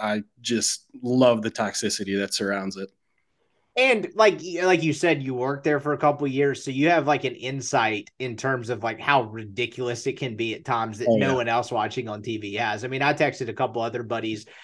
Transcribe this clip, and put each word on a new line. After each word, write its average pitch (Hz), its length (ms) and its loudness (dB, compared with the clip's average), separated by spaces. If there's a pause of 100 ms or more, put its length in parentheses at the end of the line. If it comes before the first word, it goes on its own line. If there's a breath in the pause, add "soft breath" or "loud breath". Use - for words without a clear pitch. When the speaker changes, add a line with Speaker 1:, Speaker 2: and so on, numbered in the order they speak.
Speaker 1:
I 107 220 -2 (180)
just 113 460 -2 (160)
love 123 400 6
the 110 80 -2
toxicity 101 680 -2
that 98 160 -2
surrounds 98 420 -2
it. 95 140 -10 (840)
Speaker 2:
And 240 400 2
like, 196 260 6 (220)
like 175 200 4
you 160 100 2
said, 147 300 2
you 131 120 -4
worked 131 300 -2
there 147 160 2
for 143 140 -2
a 139 40 -2
couple 143 280 2
of 131 60 -2
years, 135 300 2
so 139 80 -8
you 139 200 4
have, 160 160 4
like, 143 180 2
an 127 100 -4
insight 120 840 -2
in 123 180 -6
terms 127 320 -2
of, 113 140 -4
like, 113 180 -4
how 143 220 4
ridiculous 113 840 -6
it 131 120 -4
can 120 180 -6
be 113 180 -2
at - 120 -12
times 113 320 -2
that 117 100 -2
Speaker 1:
Oh, 113 80 6
Speaker 2:
no 135 120 4
Speaker 1:
yeah. 135 80 2
Speaker 2:
one 117 120 0
else 120 240 0
watching 113 340 -2
on 107 140 -8
T 110 160 -6
V 101 180 -8
has. 110 300 -2
I 127 40 -4
mean, 135 120 -4
I 143 140 2
texted 135 340 0
a 107 60 -6
couple 120 260 -2
other 117 220 -2
buddies 110 420 -6 (180 loud breath)